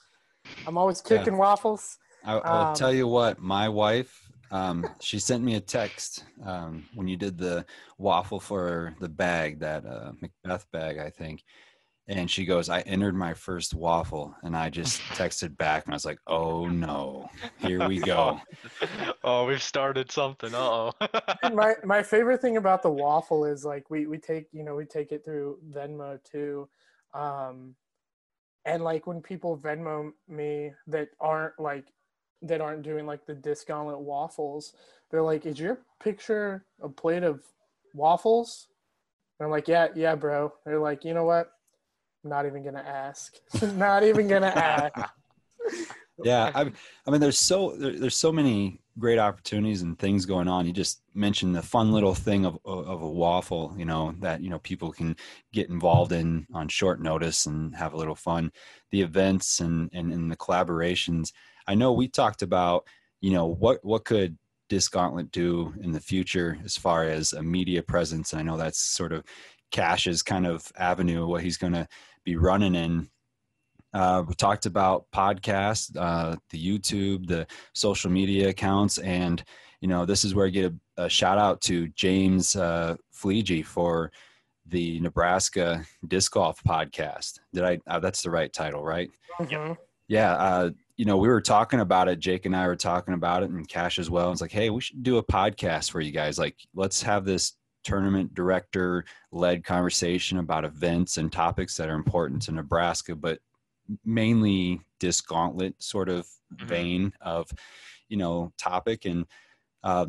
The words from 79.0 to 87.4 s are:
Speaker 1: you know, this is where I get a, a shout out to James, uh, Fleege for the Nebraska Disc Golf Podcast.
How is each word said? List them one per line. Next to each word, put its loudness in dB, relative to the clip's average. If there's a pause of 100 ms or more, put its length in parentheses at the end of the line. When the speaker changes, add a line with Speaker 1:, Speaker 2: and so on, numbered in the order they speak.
Speaker 1:
you -2
know, 2
this 2
is 0
where 6
I 2
get 2 (260)
a, -2
a -2
shout 2
out 4
to 0
James, 4
uh, 0 (120)
Fleege 0
for 0 (560)
the -2
Nebraska 0 (240)
Disc 2
Golf 2
Podcast. -4 (120)